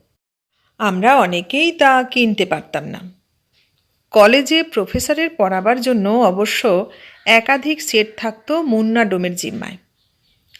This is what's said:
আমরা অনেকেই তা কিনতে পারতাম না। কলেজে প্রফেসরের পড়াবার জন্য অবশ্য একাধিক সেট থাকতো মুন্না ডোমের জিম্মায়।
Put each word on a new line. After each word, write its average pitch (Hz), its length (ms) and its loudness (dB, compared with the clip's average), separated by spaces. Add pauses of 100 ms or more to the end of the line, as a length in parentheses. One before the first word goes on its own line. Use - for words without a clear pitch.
(800)
আমরা 208 380 2
অনেকেই 226 560 0
তা 269 300 4
কিনতে 226 440 0
পারতাম 147 380 -6
না। 180 260 -14 (1000)
কলেজে 262 520 4
প্রফেসরের 302 720 -4
পড়াবার 190 440 0
জন্য 233 280 0
অবশ্য 208 840 0 (360)
একাধিক 269 560 0
সেট 214 340 -2
থাকতো 262 460 -6
মুন্না 226 420 0
ডোমের 180 300 -2
জিম্মায়। - 420 -10 (840)